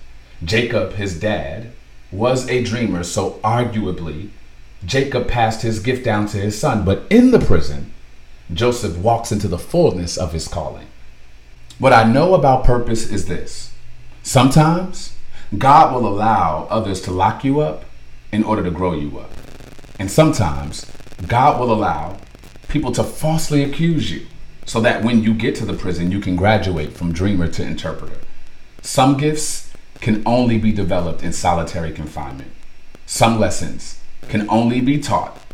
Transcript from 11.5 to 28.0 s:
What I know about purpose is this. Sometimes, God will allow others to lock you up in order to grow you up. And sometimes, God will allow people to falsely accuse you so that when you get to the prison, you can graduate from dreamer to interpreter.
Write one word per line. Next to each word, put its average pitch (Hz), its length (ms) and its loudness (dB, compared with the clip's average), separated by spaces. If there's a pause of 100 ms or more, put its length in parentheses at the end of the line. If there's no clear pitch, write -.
What 127 140 6
I 113 100 8
know 139 300 6
about 139 320 6
purpose 120 440 4
is 90 180 0
this. - 440 -4 (500)
Sometimes, 160 920 4 (440)
God 139 360 6
will 117 120 0
allow 98 640 2
others 98 320 -2
to 90 100 -8
lock 95 340 0
you 139 160 2
up - 240 -4 (460)
in 107 120 2
order 104 200 0
to 87 80 -2
grow 85 220 -2
you 73 260 -4
up. - 120 -12 (680)
And 95 140 -4
sometimes, 76 760 2 (400)
God 131 340 4
will 123 120 0
allow 87 460 -2 (500)
people 131 240 -2
to 120 120 0
falsely 151 600 0
accuse 160 480 0
you - 160 -8 (380)
so 113 160 -2
that 117 220 2
when 117 200 4
you 110 100 2
get - 220 0
to 110 100 -6
the 95 80 -4
prison, 87 380 -2
you 101 80 0
can 95 160 -2
graduate 92 580 2
from 85 200 -4
dreamer 87 340 2
to - 160 -2
interpreter. - 540 -4 (640)